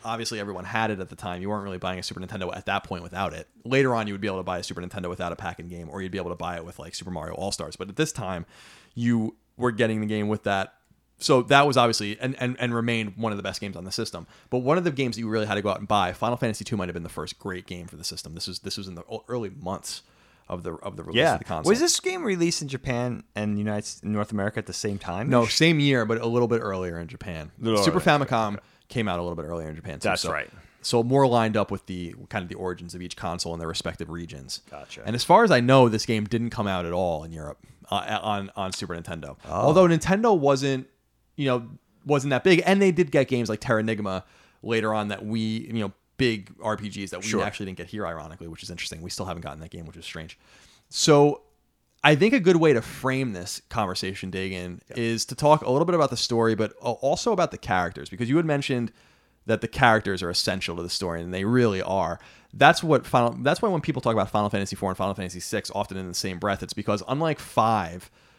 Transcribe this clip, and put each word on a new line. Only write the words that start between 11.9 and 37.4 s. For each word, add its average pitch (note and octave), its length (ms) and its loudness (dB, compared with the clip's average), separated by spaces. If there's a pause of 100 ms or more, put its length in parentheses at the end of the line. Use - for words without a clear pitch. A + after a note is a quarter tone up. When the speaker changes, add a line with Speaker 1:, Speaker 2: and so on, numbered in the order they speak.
Speaker 1:
and, C3 180 -4
and, B2+ 220 -2
and B2 120 -2
remained A2+ 440 0
one A2 160 -2
of G2+ 60 -4
the G2 40 -8
best F#2+ 180 -6
games G2+ 160 -8
on F2+ 60 -12
the F#2+ 80 -12
system. F2+ 380 -6 (220)
But B2+ 80 2
one C#3 200 4
of F3+ 60 2
the E3 80 0
games B2+ 240 -2
that A#2 40 -8
you A2+ 80 -4
really G#2+ 180 0
had G2+ 100 -2
to G2+ 60 0
go G2+ 60 0
out G2 120 0
and G2+ 80 -8
buy, F#2+ 240 2
Final A#2 240 -2
Fantasy A2+ 260 -2
two A2 140 -4
might F#2+ 100 -2
have F2 80 -6
been E2+ 80 -8
the E2 60 -10
first - 320 -10
great F#2 260 -8
game F2 220 -12
for - 80 -18
the E2 80 -12
system. D#2+ 320 -10
This E2+ 100 -10
was, F2+ 140 -10
this - 160 -8
was G2 100 -10
in F#2 80 -12
the E2+ 160 -14
o-, A2 160 -10
early A#2 240 -6
months F#2+ 520 -10 (460)
of F2+ 140 -8
the, E2+ 120 -6
of G2 220 -10
the - 60 -10
release G2 160 -2
Speaker 2:
Yeah. D3+ 140 4
Speaker 1:
of E2+ 80 -2
the - 40 -12
console. D3+ 280 2
Speaker 2:
Was A#3+ 80 2
this E4+ 180 2
game F#4 240 -4
released E3+ 400 0
in C#3+ 60 -8
Japan B2 560 -4 (100)
and G#2 240 -2
United G#2 200 -2
S-, - 260 -10
North G#2 260 -2
America G#2+ 300 -2
at - 60 -6
the - 60 -8
same G2+ 240 -4
time? F2+ 320 -6
Speaker 1:
No, B2 160 6
same D#3+ 360 4
year, C3+ 260 4
but A2+ 140 0
a A#2 60 -2
little A#2+ 200 4
bit A2+ 140 2
earlier F#2 400 -4
in E2 80 -8
Japan. D#2+ 500 -10
Speaker 2:
Little A2 240 2
Speaker 1:
Super D#3+ 160 4
Speaker 2:
earlier. D3 260 4
Speaker 1:
Famicom A2+ 280 0
Speaker 2:
Okay. G2+ 100 -10 (240)
Speaker 1:
came A2 220 -4
out F2 100 -2
a F2 40 -4
little F2 120 -4
bit D#2+ 120 -6
earlier D#2+ 220 -6
in D#2 60 -8
Japan, D#2+ 240 -10
too. G#2 120 0
Speaker 2:
That's F2+ 120 0
Speaker 1:
So, E2+ 80 -4
Speaker 2:
right. D2+ 180 -4 (340)
Speaker 1:
so A#2 200 2
more C3+ 240 6
lined A2+ 300 4
up G2+ 160 0
with F#2+ 140 -6
the, F2+ 280 -8 (140)
kind G2 160 -6
of F2 40 -10
the G2 60 -12
origins F2 400 -8
of F2+ 80 -12
each E2+ 140 -12
console E2+ 380 -6
and E2 60 -8
their E2 60 -8
respective E2 420 -6
regions. D#2+ 520 -12 (100)
Speaker 2:
Gotcha. - 340 -16
Speaker 1:
And A2+ 120 -2
as A#2+ 80 -2
far G3+ 180 8
as G#3+ 80 8
I C3+ 80 8
know, B2+ 300 8
this G#2+ 180 0
game G#2+ 200 0
didn't A#2 240 -2
come G#2 180 -2
out F2+ 180 -2
at E2+ 60 -2
all E2+ 320 0
in E2 80 -12
Europe, D2+ 260 -10 (320)